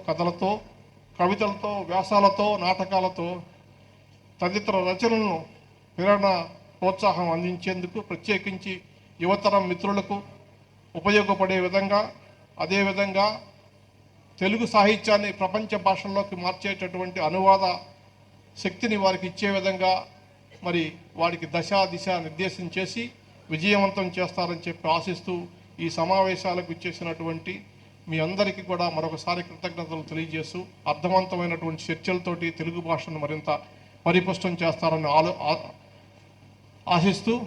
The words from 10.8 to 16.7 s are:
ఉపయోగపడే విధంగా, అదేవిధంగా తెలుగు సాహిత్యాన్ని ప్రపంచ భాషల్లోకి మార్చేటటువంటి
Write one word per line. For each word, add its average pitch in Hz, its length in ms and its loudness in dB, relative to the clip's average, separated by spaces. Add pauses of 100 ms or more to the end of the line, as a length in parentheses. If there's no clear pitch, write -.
ఉపయోగపడే 190 640 4
విధంగా, 196 520 2 (480)
అదేవిధంగా 196 840 2 (960)
తెలుగు 220 260 2
సాహిత్యాన్ని 208 680 4
ప్రపంచ 214 420 -2
భాషల్లోకి 196 600 0
మార్చేటటువంటి 185 840 -6